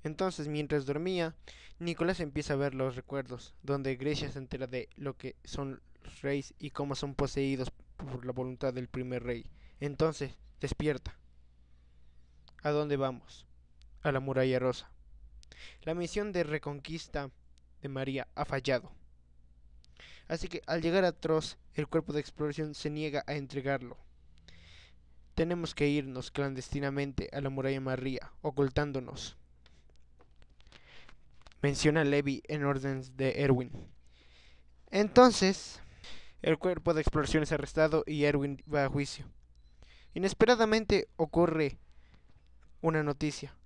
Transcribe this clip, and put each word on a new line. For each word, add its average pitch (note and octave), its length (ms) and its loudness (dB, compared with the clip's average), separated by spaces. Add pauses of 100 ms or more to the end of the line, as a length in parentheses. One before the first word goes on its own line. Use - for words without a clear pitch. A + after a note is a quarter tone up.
Entonces, D#3+ 460 -2
mientras D3+ 360 0
dormía, E3 520 -2 (420)
Nicolás E3+ 400 -2
empieza D3 360 -4
a - 20 0
ver C#3 180 0
los C3 220 -2
recuerdos, B2+ 640 -8
donde C3+ 320 -2
Grecia C3+ 380 -2
se C3+ 80 -8
entera C3 260 -6
de B2 300 -6
lo C#3 200 -6
que B2+ 280 -10
son C#3 360 -6 (220)
los - 200 -18
Reyes C#3 360 -2
y D3 120 -10
cómo C#3+ 260 -4
son C#3 180 -4
poseídos C3+ 560 0 (240)
por B2+ 320 -10
la B2+ 60 -6
voluntad B2+ 420 -4
del B2+ 140 -6
primer B2+ 340 -6
rey. A#2 260 -6 (300)
Entonces, D3 560 0 (260)
despierta. C#3+ 560 -2 (1500)
¿A D3+ 60 0
dónde D3 260 0
vamos? C3 500 -4 (560)
A D3+ 80 0
la C3+ 80 2
Muralla C3 400 2
Rosa. B2+ 320 -2 (920)
La D#3+ 120 -2
misión G3+ 380 -4
de F3 100 2
reconquista D3 880 -6 (500)
de C#3+ 80 -10
María C3+ 460 -4
ha D3 100 -2
fallado. C3 460 0 (1400)
Así E3+ 220 -4
que, - 180 -8
al E3 160 -2
llegar F3 220 4
a E3+ 80 4
Trost, D#3+ 480 -2 (140)
el D3+ 120 -2
cuerpo D#3 260 0
de D3 60 0
exploración D3 560 -4
se D3+ 160 -4
niega D3+ 380 -4
a C#3+ 60 -2
entregarlo. C3+ 640 -4 (1400)
Tenemos E3+ 380 0
que D3 140 2
irnos C3+ 420 -2
clandestinamente C#3 1000 -4
a C#3 80 -4
la C3+ 80 -2
Muralla C3+ 320 -2
María, C3 500 -4 (120)
ocultándonos, C#3 960 -2 (2250)
menciona D3 420 4
Levi C#3 420 2
en D3+ 180 -2
órdenes C3+ 520 -2
de C3 240 2
Erwin. B2+ 300 4 (1200)
Entonces, G#3 880 6 (640)
el D#3+ 160 4
cuerpo F3 340 0
de D#3 80 4
exploración D3+ 420 2
es D3+ 100 0
arrestado D#3 540 2
y D3 180 2
Erwin C#3+ 460 2
va D3 140 2
a C3 60 0
juicio. C#3 340 -4 (880)
Inesperadamente G#3+ 1040 4
ocurre D#3+ 640 4 (1040)
una D#3+ 200 4
noticia. D3 640 -2